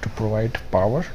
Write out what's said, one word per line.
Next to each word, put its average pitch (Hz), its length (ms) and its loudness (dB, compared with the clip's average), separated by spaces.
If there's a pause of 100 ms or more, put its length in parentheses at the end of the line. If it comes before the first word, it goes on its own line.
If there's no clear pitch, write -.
to - 80 -4
provide 110 460 0 (140)
power 110 340 2 (100)